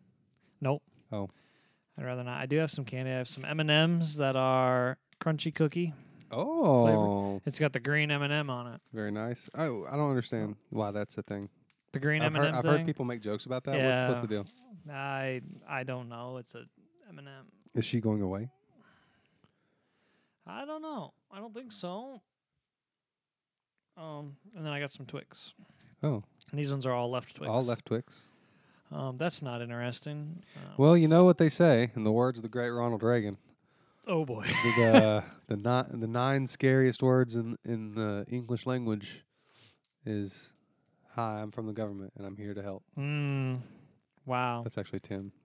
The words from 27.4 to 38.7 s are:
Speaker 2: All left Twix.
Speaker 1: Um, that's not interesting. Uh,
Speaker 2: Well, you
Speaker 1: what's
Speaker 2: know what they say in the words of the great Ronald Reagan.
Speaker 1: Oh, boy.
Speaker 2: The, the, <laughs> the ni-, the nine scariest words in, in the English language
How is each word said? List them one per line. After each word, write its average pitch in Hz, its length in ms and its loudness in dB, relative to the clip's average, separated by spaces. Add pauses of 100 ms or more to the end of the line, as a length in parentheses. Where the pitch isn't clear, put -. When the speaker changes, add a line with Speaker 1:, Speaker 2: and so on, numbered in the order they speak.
Speaker 2:
All 117 120 2
left 120 260 -2
Twix. - 380 -6 (680)
Speaker 1:
Um, 135 240 -6
that's 160 260 -4
not 120 180 -8
interesting. 147 840 -8 (140)
Uh, 92 200 -16
Speaker 2:
Well, 156 200 10
you 165 80 8
Speaker 1:
what's 156 60 6
Speaker 2:
know 170 140 12
what 180 140 10
they 160 100 6
say 123 480 6
in 110 80 -2
the 107 80 4
words 120 260 2
of 110 40 -10
the 113 60 -8
great 120 220 -4
Ronald 120 320 -2
Reagan. 110 360 2 (680)
Speaker 1:
Oh, 165 180 0
boy. 113 200 -6
Speaker 2:
The, 117 320 0
the, 110 480 6 (240)
<laughs> - 0 -
the 107 80 -2
ni-, 123 440 -2
the 113 60 -4
nine 127 400 0
scariest 131 560 2
words 127 320 4
in, 117 300 -4
in 110 300 -6
the 104 340 -4
English 120 380 -4
language 113 580 -4 (840)